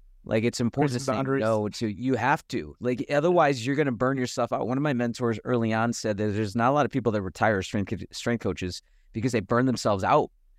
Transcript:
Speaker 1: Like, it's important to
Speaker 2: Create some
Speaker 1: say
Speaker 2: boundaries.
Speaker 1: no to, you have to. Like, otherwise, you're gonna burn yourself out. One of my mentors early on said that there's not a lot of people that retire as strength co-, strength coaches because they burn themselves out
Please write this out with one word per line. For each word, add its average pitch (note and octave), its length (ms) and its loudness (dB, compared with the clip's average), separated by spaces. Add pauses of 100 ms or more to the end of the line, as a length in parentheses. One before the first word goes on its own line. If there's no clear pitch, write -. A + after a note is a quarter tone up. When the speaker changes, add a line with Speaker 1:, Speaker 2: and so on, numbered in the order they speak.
(240)
Speaker 1:
Like, A2 220 0
it's A#2+ 160 0
important C3 320 0
to B2 60 -2
Speaker 2:
Create C3+ 60 -10
some C3 100 0
Speaker 1:
say - 0 -
Speaker 2:
boundaries. C3+ 280 0
Speaker 1:
no A2 240 2
to, A2 220 -4
you B2 260 -2
have B2+ 320 0
to. D2+ 320 -6
Like, B2 300 -2
otherwise, C#3+ 580 2
you're C#3 80 0
gonna C#3+ 160 0
burn B2+ 260 0
yourself B2 360 -2
out. B2+ 120 -2
One B2+ 120 -2
of C#3 40 0
my D3 120 0
mentors A#2 500 -2
early A#2 300 0
on A2+ 180 2
said A2 260 -2
that G#2+ 120 0
there's G#2 260 -2
not A#2 140 4
a C#3 40 4
lot D3 120 4
of - 60 -2
people A#2 200 0
that G#2 100 0
retire G2+ 380 2
as F#2+ 60 -2
strength G2+ 240 -2
co-, G2 240 -6
strength A#2+ 280 -2
coaches F2+ 400 -4 (320)
because A2+ 180 -2
they A#2 80 0
burn A#2+ 260 2
themselves G#2+ 380 0
out B2+ 280 4 (280)